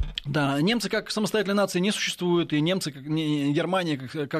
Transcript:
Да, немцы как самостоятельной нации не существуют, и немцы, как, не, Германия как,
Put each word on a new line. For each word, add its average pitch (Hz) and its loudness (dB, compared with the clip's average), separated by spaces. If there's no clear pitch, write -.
Да, 143 0
немцы 202 2
как 214 -2
самостоятельной 202 0
нации 190 2
не 196 2
существуют, 175 0
и 151 4
немцы, 170 0
как, 135 -14
не, 151 0
Германия 170 0
как, 135 -6